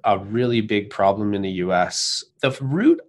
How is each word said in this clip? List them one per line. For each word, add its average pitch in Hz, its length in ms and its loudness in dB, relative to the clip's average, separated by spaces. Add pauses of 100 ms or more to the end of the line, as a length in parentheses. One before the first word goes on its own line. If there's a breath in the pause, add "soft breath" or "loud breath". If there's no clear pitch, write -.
a 110 140 4
really 113 440 0
big 107 260 -2
problem 101 460 0
in 98 80 -2
the 95 80 -2
U 92 240 -2
S. - 500 -2 (160)
The 131 220 -2
root 196 360 2 (100)